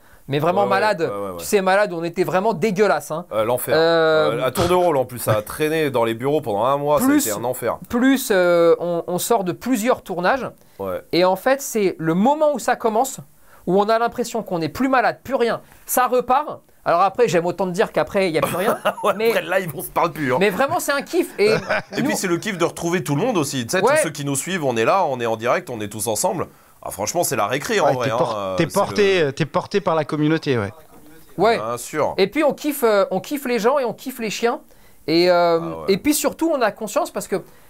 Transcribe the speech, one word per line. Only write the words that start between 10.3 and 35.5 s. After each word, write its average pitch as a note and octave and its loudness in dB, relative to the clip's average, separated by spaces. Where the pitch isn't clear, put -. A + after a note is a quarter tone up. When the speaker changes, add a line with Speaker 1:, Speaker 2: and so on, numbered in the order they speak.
Speaker 2:
Ouais. F#2+ -4
Speaker 1:
Et E3 4
en F#3 4
fait, C4+ 0
c'est G#3 -2
le D#3+ 0
moment D4 2
où A#3+ -4
ça B3 0
commence, A3+ -2
où F3+ 4
on G3+ 2
a A3+ 4
l'impression A#3 -4
qu'on F3+ -4
n'est D#3+ -2
plus C4 -2
malade, A3+ 2
plus C4 -6
rien. A3+ 0
Ça B3 0
repart. B3 0
Alors E3+ 4
après, G3 2
j'aime E3 2
autant F3+ -2
te F#3 -4
dire F#3 -2
qu'après, F#3+ 0
il - -4
n'y D#3 0
a - 2
plus - -2
rien. F#3+ 0
Speaker 2:
<laughs> - -8
Ouais, G3+ 2
Speaker 1:
mais, A3 0
Speaker 2:
après G3 0
le D#3+ -8
live, F#3 -2
on F3+ -10
se - -10
parle E3 0
plus, C#3+ -2
hein. B2+ 2
Speaker 1:
mais G3+ 4
vraiment, C#4 0
c'est - -4
un C#4 -2
kiff. E4 -2
Et G#3 4
Speaker 2:
<laughs> G#3 -4
Et D3 -2
Speaker 1:
nous - 0
Speaker 2:
puis, G#3 0
c'est G3+ -4
le E3+ 0
kiff G3 -4
de E3+ 0
retrouver E3+ -2
tout C#3+ -2
le D3 0
monde A3+ 0
aussi. C3+ -2
Tu A2+ -10
sais, F#3+ 0
Speaker 1:
Ouais. B3 4
Speaker 2:
tous - 2
ceux E3 -2
qui C#3+ -8
nous C#3 -2
suivent, E3 -4
on B2 0
est A2+ 2
là, F3+ 2
on C3+ -4
est A#2 -2
en A2+ -2
direct, B2 -2
on A#2+ -8
est G#2 -6
tous G#2+ -6
ensemble. B2 -2
Ah, - -10
franchement, A2+ -4
c'est C#3+ -2
la G#2 2
récré, D3 -2
en D#3 4
Speaker 3:
Ouais, D3 4
Speaker 2:
vrai, B2 -2
Speaker 3:
t'es A2 0
Speaker 2:
hein. A2+ 0
Speaker 3:
por-, A#2+ 0
Speaker 2:
Euh, F#2+ -4
Speaker 3:
t'es E3+ 2
Speaker 2:
c'est - -14
Speaker 3:
porté, G3 2
Speaker 2:
le D3+ 2
Speaker 3:
euh, C3 -2
t'es D3+ -2
porté F#3 -2
par E3+ 0
la D#3 0
communauté, D3+ 0
ouais. G2+ -4
Speaker 1:
Ouais. A3 4
Speaker 2:
Bien A2+ -4
sûr. A#2+ -2
Speaker 1:
Et G3 4
puis, D4 -2
on C#4 2
kiffe, - -6
euh, G3+ 4
on F#3+ -2
kiffe C#4+ -8
les B3 0
gens A#3+ 2
et B3+ -2
on G#3 -4
kiffe - -12
les A3 -4
chiens. A#3 -2
Et, E3+ 4
euh, E3+ 4